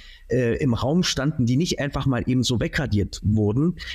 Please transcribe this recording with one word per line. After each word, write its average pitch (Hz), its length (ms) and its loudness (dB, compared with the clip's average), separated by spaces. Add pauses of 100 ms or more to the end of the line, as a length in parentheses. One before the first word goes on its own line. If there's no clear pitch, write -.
(280)
äh, 117 300 2
im 120 160 2
Raum 160 300 0
standen, 135 420 0
die 127 100 2
nicht 170 240 0
einfach 139 240 -4
mal 123 220 2
eben 127 160 2
so 113 180 0
wegradiert 104 640 -2
wurden. 110 540 2 (180)